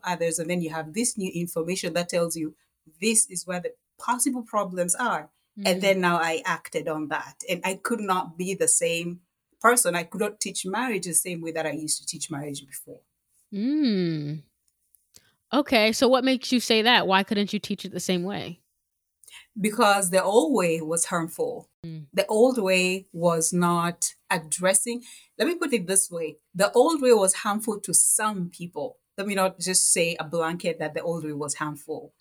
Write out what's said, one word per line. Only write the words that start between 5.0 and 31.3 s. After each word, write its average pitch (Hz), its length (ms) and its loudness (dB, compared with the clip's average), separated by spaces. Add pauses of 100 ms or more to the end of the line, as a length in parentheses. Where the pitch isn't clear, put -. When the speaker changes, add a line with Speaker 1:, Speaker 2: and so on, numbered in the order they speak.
Speaker 1:
And 185 140 4
Speaker 2:
Mm. - 20 -6
Speaker 1:
then 190 200 4
now 175 180 4
I 165 260 0
acted 160 420 -4
on 156 220 -2
that, 147 400 -6
and 175 160 -2
I 190 100 -2
could 214 260 -4
not 165 360 -2
be 185 160 -4
the 190 140 0
same 170 540 0 (400)
person. 196 340 4
I 180 80 0
could 185 180 -6
not - 180 -4
teach - 260 -6
marriage 208 400 -4
the 175 80 -4
same 170 280 -2
way 165 120 -6
that 160 120 -2
I 151 60 -4
used 156 300 -6
to - 60 -20
teach 147 240 -8
marriage 143 360 -8
before. - 340 -18 (520)
Speaker 2:
Mm. 185 920 0 (1080)
Okay, 226 400 4
so 226 160 4
what 254 160 4
makes 262 280 0
you 247 80 4
say 220 240 2
that? 220 240 4
Why 190 160 4
couldn't 202 300 0
you 208 60 0
teach - 260 -6
it 185 60 -12
the 175 80 -8
same 180 240 0
way? 175 380 -8 (1000)
Speaker 1:
Because 202 520 4
the 185 120 4
old 254 320 4
way 170 260 2
was 160 240 -2
harmful. - 640 -4 (160)
Speaker 2:
Mm. 156 280 -12
Speaker 1:
The 196 140 0
old 233 300 4
way 185 540 2
was 165 420 2
not 175 600 0 (160)
addressing, 190 720 0 (340)
let 233 100 0
me 339 80 0
put 339 180 -4
it 185 140 0
this 190 220 2
way. 165 280 -8 (180)
The 196 160 2
old 294 300 4
way 254 120 8
was 190 220 6
harmful 214 460 -2
to 175 120 -4
some 202 560 2
people. - 480 -10 (200)
Let 202 100 -4
me 202 80 -2
not 190 240 0
just 185 320 2
say 170 280 2
a 165 40 -6
blanket 165 560 -4
that 156 140 -4
the 160 80 -6
old 165 240 -4
way 151 80 -6